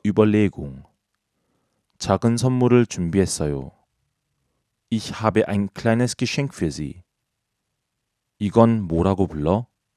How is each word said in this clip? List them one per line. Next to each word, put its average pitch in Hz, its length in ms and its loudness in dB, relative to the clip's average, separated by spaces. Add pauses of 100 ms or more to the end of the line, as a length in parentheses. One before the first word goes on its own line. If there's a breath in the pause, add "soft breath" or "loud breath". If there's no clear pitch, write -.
Überlegung. 101 800 0 (1120)
작은 117 400 0
선물을 123 480 4
준비했어요. 82 880 -2 (1200)
Ich - 320 -6
habe 107 260 0
ein 101 240 -2
kleines 120 460 -2
Geschenk 135 340 -4
für 82 180 -4
Sie. 69 320 -10 (1400)
이건 113 440 4
뭐라고 90 440 0
불러? 82 400 -2 (300)